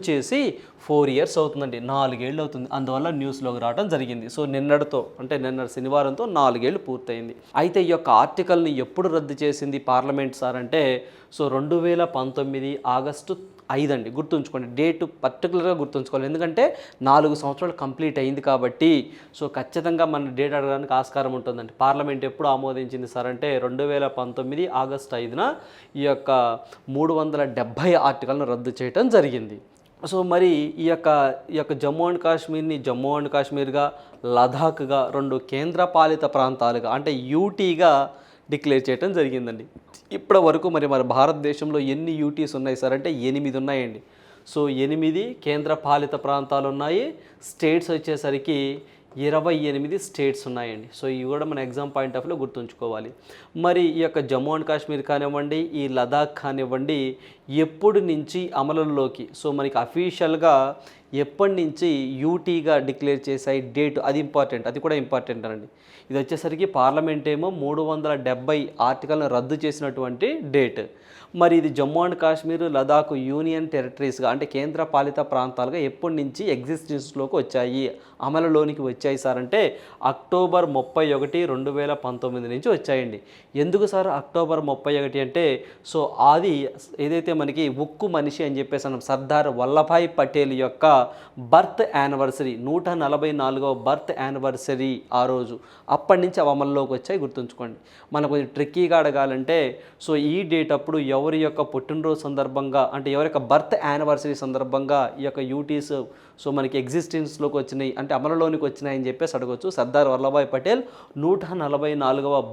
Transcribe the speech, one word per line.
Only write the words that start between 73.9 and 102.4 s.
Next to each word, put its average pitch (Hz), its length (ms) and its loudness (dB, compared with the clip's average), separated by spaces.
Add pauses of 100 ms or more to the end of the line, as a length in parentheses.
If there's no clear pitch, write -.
అంటే 143 200 -2
కేంద్ర 147 300 -2 (100)
పాలిత 143 260 2 (120)
ప్రాంతాలుగా 131 480 -2 (100)
ఎప్పటి 165 300 -4
నుంచి 139 240 -6 (120)
ఎగ్జిస్టెన్స్లోకి 139 840 -6
వచ్చాయి, 131 420 -2 (440)
అమలులోనికి 151 640 2
వచ్చాయి 135 340 -2
సార్ 127 180 0
అంటే, 156 200 2 (500)
అక్టోబర్ 180 560 2 (100)
ముప్పై 156 280 0 (120)
ఒకటి, 143 240 0 (100)
రెండు 135 280 -4
వేల 147 140 -2 (120)
పంతొమ్మిది 123 480 -6
నుంచి 151 220 -2
వచ్చాయండి. 127 440 -2 (440)
ఎందుకు 190 300 4
సార్ 190 160 2 (100)
అక్టోబర్ 156 520 0
ముప్పై 139 300 -2
ఒకటి 139 240 -2
అంటే, 170 200 0 (460)
so, 160 80 0 (340)
అది 175 200 4 (540)
ఏదైతే 165 340 0
మనకి 147 240 -2 (200)
ఉక్కు 208 220 -6 (100)
మనిషి 147 300 -2
అని 139 140 -2
చెప్పేసి 139 280 -4
అన్నాం, 127 200 -6
సర్దార్ 139 420 2 (100)
వల్లభాయ్ 156 560 4
పటేల్ 139 460 2
యొక్క 127 220 0 (680)
బర్త్ 180 300 6 (160)
యానివర్సరీ, 135 560 0 (140)
నూట 175 200 0 (140)
నలభై 147 280 0 (120)
నాలుగవ 135 300 0 (140)
బర్త్ 147 240 0 (120)
యానివర్సరీ 135 680 -2 (280)
ఆ - 20 4 (120)
రోజు, 120 220 -4 (420)
అప్పటి 185 260 4
నుంచి 180 180 -2
అవి 147 140 4
అమల్లోకి 139 400 0
వచ్చాయి. 190 280 -4
గుర్తుంచుకోండి. 120 540 -8 (360)
మనం 147 180 0
కొంచెం 143 260 0
ట్రిక్కీగా 165 460 2
అడగాలంటే, 139 560 2 (480)
so, 160 40 -2 (220)
ఈ - 20 0 (180)
డేట్ 156 260 2
అప్పుడు 156 180 -2 (220)
ఎవరి 156 240 0
యొక్క 151 180 0 (100)
పుట్టినరోజు 156 540 -2
సందర్భంగా 139 560 -2 (140)